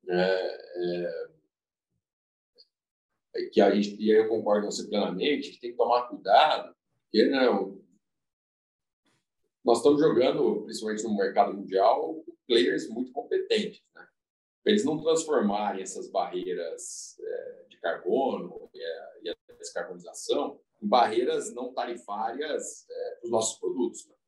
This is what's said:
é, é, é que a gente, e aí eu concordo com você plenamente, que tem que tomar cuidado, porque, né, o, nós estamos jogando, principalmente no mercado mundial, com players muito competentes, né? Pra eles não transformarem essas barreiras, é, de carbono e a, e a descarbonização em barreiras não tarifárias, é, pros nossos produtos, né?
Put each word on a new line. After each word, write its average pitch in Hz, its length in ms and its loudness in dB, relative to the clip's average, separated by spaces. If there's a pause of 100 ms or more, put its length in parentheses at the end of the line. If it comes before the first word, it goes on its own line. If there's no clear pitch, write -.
é, 90 80 -2
é, 87 1120 -2 (2000)
é 90 80 -4
que - 140 2
a 98 140 6
gente, 104 260 0
e 107 120 2
aí 107 80 8
eu 110 80 2
concordo 104 380 0
com 104 60 -6
você 104 160 -8
plenamente, 104 640 -2
que - 80 -20
tem 120 120 -10
que - 60 -16
tomar 120 300 2
cuidado, 101 680 2 (280)
porque, - 220 4
né, 262 240 4
o, - 340 -2 (1800)
nós 117 160 4
estamos 147 200 6
jogando, 123 640 2
principalmente 107 400 -6
no 107 140 -2
mercado 98 380 2
mundial, 101 680 0
com - 120 -18 (100)
players - 440 2
muito - 220 -8
competentes, - 720 -2 (140)
né? - 120 -20 (560)
Pra 104 80 4
eles 104 140 4
não 147 160 -2
transformarem 107 800 0
essas - 300 -12
barreiras, 87 1080 -6
é, - 500 -12
de - 100 -20
carbono 98 960 -4
e - 80 -16
a, 82 320 -12 (100)
e 85 60 -8
a 85 60 -8 (220)
descarbonização - 1000 -6 (220)
em 107 60 -4
barreiras 123 680 2
não 123 200 -10
tarifárias, 123 1160 -6
é, - 260 -8
pros 120 160 -8
nossos 113 280 -2
produtos, - 480 -4
né? - 80 -20 (120)